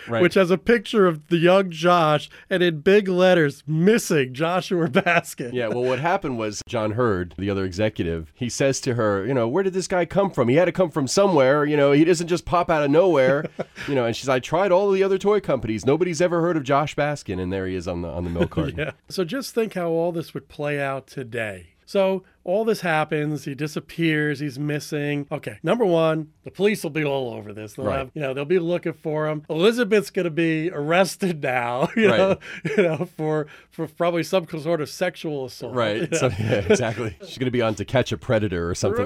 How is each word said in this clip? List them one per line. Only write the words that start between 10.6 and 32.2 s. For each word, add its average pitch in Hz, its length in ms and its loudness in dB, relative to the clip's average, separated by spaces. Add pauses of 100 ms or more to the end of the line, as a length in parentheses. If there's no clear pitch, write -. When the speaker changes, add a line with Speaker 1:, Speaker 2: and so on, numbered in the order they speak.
Speaker 1:
to 170 60 0
come 180 200 0
from 139 160 -2
somewhere. 151 560 4
You 151 120 2
know, 143 140 6
he 147 140 6
doesn't 165 240 2
just 170 160 -2
pop 175 260 0
out 151 140 2
of 139 80 2
nowhere." 151 580 4
Speaker 2:
<laughs> - 60 -18 (320)
Speaker 1:
You 143 80 -2
know, 123 100 2
and 113 80 0
she's, 127 140 -6
"I 131 100 2
tried 180 320 0
all 196 220 4
the 190 100 2
other 190 160 2
toy 202 220 2
companies. 110 460 -2
Nobody's 160 340 2
ever 170 220 2
heard 170 140 2
of 147 60 0
Josh 143 320 0
Baskin." 143 460 -4
And 92 120 -4
there 95 140 -4
he 92 80 -4
is 90 140 -6
on 87 140 -4
the, 85 60 -6
on 87 140 -6
the 87 80 -4
milk 85 200 0
Speaker 2:
<laughs> - 60 -12
Speaker 1:
carton. 71 220 -4
Speaker 2:
Yeah. - 120 -6 (180)
So 190 160 -4
just 226 300 -8
think 226 200 -2
how 175 160 -4
all 165 220 0
this 165 220 -8
would 147 140 -12
play 147 320 -6
out 139 280 -6
today. 110 640 -8 (160)
So 190 360 0 (220)
all 214 220 -2
this 208 160 0
happens, 151 640 -2
he 143 80 -8
disappears, 151 840 -2
he's 135 180 -6
missing. 147 760 -4
Okay, 135 300 -10
number 214 240 0
one, 160 460 2 (120)
the - 60 -16
police 202 320 0
will 165 80 -6
be 156 140 -2
all 139 280 -2
over 104 220 -12
this. 107 200 -12
They'll 131 120 -6
Speaker 1:
Right. 131 140 0
Speaker 2:
have, 131 120 -10
you 156 80 -8
know, 131 140 -4
they'll 143 100 -4
be 180 140 2
looking 170 340 -2
for 151 340 -4
him. 151 220 -4
Elizabeth's 202 640 2
gonna 175 180 -2
be 160 420 0
arrested 165 720 0
now, 127 500 0
<laughs> - 40 -8
you 220 140 2
Speaker 1:
Right. 208 80 4
Speaker 2:
know, 190 180 2 (400)